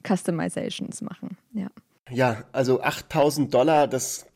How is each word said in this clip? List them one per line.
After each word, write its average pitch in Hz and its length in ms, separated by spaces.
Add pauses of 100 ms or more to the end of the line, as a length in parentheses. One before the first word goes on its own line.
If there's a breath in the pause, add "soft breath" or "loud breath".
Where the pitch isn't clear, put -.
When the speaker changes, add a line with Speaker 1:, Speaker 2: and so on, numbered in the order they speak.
Speaker 1:
Customizations - 960
machen, - 360 (160)
ja. 196 140 (440)
Speaker 2:
Ja, 123 400
also 131 300
achttausend 147 720
Dollar, 147 360
das - 480